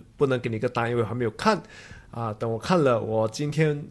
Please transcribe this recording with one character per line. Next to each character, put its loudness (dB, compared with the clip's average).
不 2
能 2
给 -4
你 -2
一 -4
个 0
答 -2
案， 0
因 0
为 2
我 -2
还 -6
没 -2
有 0
看。 0
啊， -6
等 -2
我 -2
看 2
了， 4
我 0
今 -4
天 0